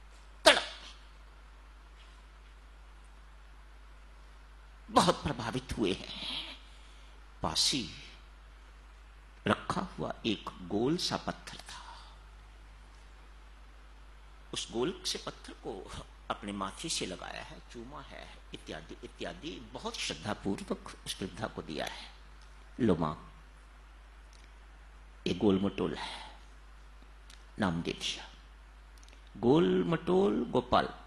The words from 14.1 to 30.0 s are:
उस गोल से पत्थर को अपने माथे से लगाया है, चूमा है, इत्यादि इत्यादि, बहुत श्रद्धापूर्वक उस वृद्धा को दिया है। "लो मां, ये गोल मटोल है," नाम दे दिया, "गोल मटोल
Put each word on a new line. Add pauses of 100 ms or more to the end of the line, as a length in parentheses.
उस
गोल
से
पत्थर
को (400)
अपने
माथे
से
लगाया
है, (140)
चूमा
है, (160)
इत्यादि
इत्यादि,
बहुत
श्रद्धापूर्वक (100)
उस
वृद्धा
को
दिया
है। (680)
"लो
मां, (2000)
ये
गोल
मटोल
है," (1200)
नाम
दे
दिया, (1080)
"गोल
मटोल